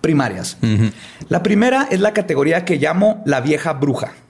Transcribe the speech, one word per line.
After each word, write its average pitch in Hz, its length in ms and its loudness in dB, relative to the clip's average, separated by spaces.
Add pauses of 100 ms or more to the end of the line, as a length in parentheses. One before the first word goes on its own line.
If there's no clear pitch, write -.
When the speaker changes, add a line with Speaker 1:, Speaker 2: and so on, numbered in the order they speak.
Speaker 1:
primarias. 123 600 -2
Speaker 2:
Ujú. 107 300 2 (360)
Speaker 1:
La 170 140 0
primera 247 480 2
es 190 80 0
la 208 140 2
categoría 170 520 0
que 180 120 0
llamo 180 500 0
la 139 140 2
vieja 147 320 -2
bruja. 139 400 -2 (180)